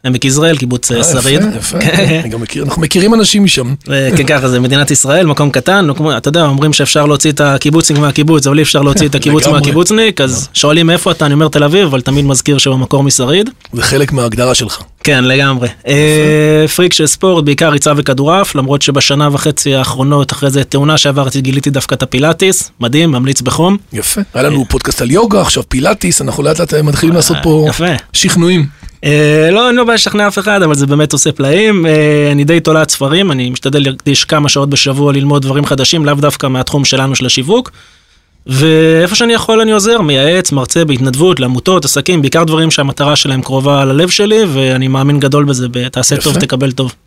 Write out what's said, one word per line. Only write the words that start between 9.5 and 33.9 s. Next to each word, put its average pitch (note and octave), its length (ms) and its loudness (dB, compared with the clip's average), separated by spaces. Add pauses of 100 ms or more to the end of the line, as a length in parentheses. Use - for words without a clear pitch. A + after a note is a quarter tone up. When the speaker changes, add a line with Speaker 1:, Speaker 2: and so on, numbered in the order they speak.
Speaker 1:
מהקיבוצניק, F3 600 0
אז C3 200 -2
Speaker 2:
לא. - 120 -12
Speaker 1:
שואלים D#3+ 360 2
איפה F3 220 0
אתה, D#3+ 140 -2
אני C#3+ 80 0
אומר D#3 140 2
תל D3 160 0
אביב, F3 240 2
אבל C3+ 140 0
תמיד C#3 240 0
מזכיר C#3 320 0
שבמקור C3+ 460 0
משריד. C#3+ 460 0 (240)
Speaker 2:
זה A#2+ 100 -4
חלק C#3 280 0
מההגדרה B2 440 -2
שלך. - 260 -6 (220)
Speaker 1:
כן, C3+ 200 0
לגמרי. C3 440 0
Speaker 2:
יפה. - 200 -10
Speaker 1:
אה, D3+ 880 2
פריק F3 180 2
של D#3 140 0
ספורט, F3 360 0
בעיקר D3 260 2
ריצה D3 280 0
וכדורעף, D3 580 0
למרות C#3 260 0
שבשנה C#3+ 500 0
וחצי C#3+ 440 -2
האחרונות, C3+ 560 0
אחרי - 180 -2
זה C3+ 140 0
תאונה C#3+ 340 0
שעברתי, C#3 440 -2
גיליתי C3+ 280 -2
דווקא C3+ 260 -4
את B2+ 80 -6
הפילאטיס, D#3+ 760 0
מדהים, D3 320 0
ממליץ C3 300 -2
בחום. D#3+ 360 0 (160)
Speaker 2:
יפה. A2+ 280 -4 (120)
היה C3 100 -2
לנו D3 160 0
Speaker 1:
אה. B2+ 100 0
Speaker 2:
פודקאסט C3+ 320 -4
על B2 100 -2
יוגה, G3+ 300 2
עכשיו C#3 280 -2
פילאטיס, E3+ 520 -2
אנחנו C3+ 220 -4
לאט D#3 160 0
לאט D#3+ 140 -2
מתחילים D3+ 420 0
לעשות E3 220 0
Speaker 1:
אה, C#3+ 60 -6
Speaker 2:
פה D#3 260 2
Speaker 1:
יפה. E3 160 -4 (280)
Speaker 2:
שכנועים. F3 520 0 (400)
Speaker 1:
אה, D3+ 460 2
לא, A#3 180 2
אני A#3+ 80 2
לא B3 60 2
בא A#3 100 2
לשכנע G#3 340 0
אף G3+ 120 -2
אחד, G3+ 220 0
אבל D#3 140 2
זה C#3 120 0
באמת D3 260 2
עושה D3 180 -2
פלאים. F3 540 0
אה, D3+ 460 2
אני C#3+ 120 2
די E3 160 2
תולעת D#3 300 0
ספרים, D#3+ 420 0
אני B2+ 180 -2
משתדל C3+ 340 -2
להקדיש C3+ 420 -2